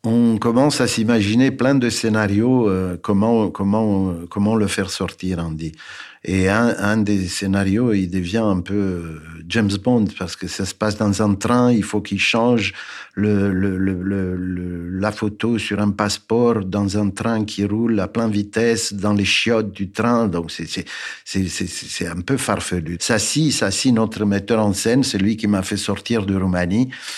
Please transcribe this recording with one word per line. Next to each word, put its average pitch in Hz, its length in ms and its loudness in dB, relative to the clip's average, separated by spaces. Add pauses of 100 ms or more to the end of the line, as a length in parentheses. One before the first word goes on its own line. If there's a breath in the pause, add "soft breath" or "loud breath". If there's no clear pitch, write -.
On 113 340 4
commence 120 420 2
à 123 60 4
s'imaginer 113 640 2
plein 131 240 2
de 123 160 4
scénarios, 110 760 2
euh, 92 340 0
comment, 104 480 2
comment, 98 640 0 (160)
comment 107 260 0
le 104 100 2
faire 95 240 -2
sortir, 92 480 -4
Andy. 80 340 -6 (500 loud breath)
Et 92 280 2
un, 113 280 2
un 104 200 2
des 98 300 0
scénarios, 98 680 0
il 92 140 0
devient 92 360 -2
un 95 160 2
peu, 92 140 -6
euh, 85 480 -4 (260)
James 104 220 2 (120)
Bond, 120 220 4 (140)
parce 90 180 -6
que 90 120 -8
ça - 180 -4
se - 80 -10
passe 107 220 -2
dans 104 260 2
un 101 120 4
train, 123 380 4
il 110 100 2
faut 101 200 -2
qu'il 98 180 -4
change 117 540 2 (400 loud breath)
le, 101 380 2
le, 95 260 0
le, 95 240 0
le, 95 340 -2
le, 90 600 -6
la 104 140 0
photo 110 460 -2
sur 104 220 -4
un 104 100 4
passeport 110 720 0
dans 101 340 -2
un 104 100 2
train 110 380 -2
qui 101 180 -4
roule 110 360 0
à 90 80 -2
pleine 117 220 -2
vitesse, 104 640 0
dans 101 220 0
les 98 100 2
chiottes 110 480 0
du 95 180 -6
train. 117 380 2
Donc 82 220 -4
c'est, 80 180 -10
c'est, - 160 -8 (400 loud breath)
c'est, 95 240 -2
c'est, 92 180 -4
c'est - 400 -8
un 85 140 -6
peu 131 160 -2
farfelu. 87 640 -4
Sassi, 123 500 2
Sassi, 113 400 0
notre 110 360 2
metteur 101 380 2
en 101 100 2
scène, 120 280 2
c'est 123 160 -2
lui 104 200 0
qui 110 80 -4
m'a 98 160 2
fait 101 160 -4
sortir 104 480 -2
de 98 100 0
Roumanie. 95 540 2 (280 loud breath)